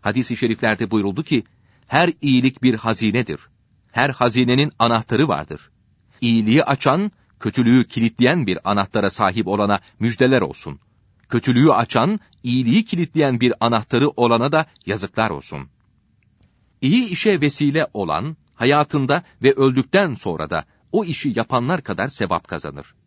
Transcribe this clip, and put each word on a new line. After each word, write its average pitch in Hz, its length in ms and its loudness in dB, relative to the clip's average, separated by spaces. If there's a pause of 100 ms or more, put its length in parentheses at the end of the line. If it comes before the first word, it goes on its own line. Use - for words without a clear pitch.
Hadis-i 117 360 -2
şeriflerde 110 540 -2
buyruldu 101 320 -2
ki, 131 220 -2 (420)
"Her 170 340 0
iyilik 131 420 0
bir 127 120 2
hazinedir. 110 680 -4 (520)
Her 135 180 0
hazinenin 123 680 2
anahtarı 117 500 0
vardır. 76 420 -6 (500)
İyiliği 117 440 2
açan, 151 480 0 (280)
kötülüğü 120 480 2
kilitleyen 120 580 0
bir 90 240 -4
anahtara 101 400 0
sahip 98 360 -2
olana 101 340 0 (200)
müjdeler 123 400 2
olsun. 71 400 -8 (480)
Kötülüğü 127 440 2
açan, 120 480 0 (220)
iyiliği 127 420 2
kilitleyen 151 560 -2
bir 120 200 2
anahtarı 117 480 0
olana 120 440 0
da 156 140 0 (200)
yazıklar 101 440 -4
olsun." 71 380 -12 (1120)
İyi 214 280 2
işe 185 320 0
vesile 147 540 0
olan, 98 420 -6 (180)
hayatında 143 680 0 (200)
ve 135 100 6
öldükten 135 640 2
sonra 78 360 -6
da 80 140 -4 (280)
o 208 120 0
işi 151 320 -4
yapanlar 127 460 -2
kadar 98 260 -6
sevap 87 400 -4
kazanır. 73 460 -12 (120)